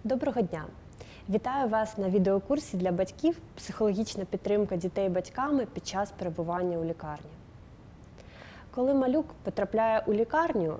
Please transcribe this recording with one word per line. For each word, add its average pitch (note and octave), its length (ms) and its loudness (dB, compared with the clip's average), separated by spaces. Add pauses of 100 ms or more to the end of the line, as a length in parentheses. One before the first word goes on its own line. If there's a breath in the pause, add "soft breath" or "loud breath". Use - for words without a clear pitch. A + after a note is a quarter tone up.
Доброго B3 360 0
дня! E3 240 -2 (640 loud breath)
Вітаю B3+ 400 2
вас A3 300 0
на G3 100 0
відеокурсі G3 680 2
для F3+ 160 2
батьків G3 460 2 (180)
"Психологічна G#3 680 0
підтримка G3+ 520 0
дітей F#3 320 0
батьками B3 580 0
під - 200 -10
час G3+ 320 -2
перебування F3 600 -2
у E3 60 0
лікарні". D#3+ 460 -6 (1400 loud breath)
Коли B3+ 200 4
малюк C4+ 320 4 (160)
потрапляє A3 640 2
у G#3+ 60 2
лікарню, A#3 680 2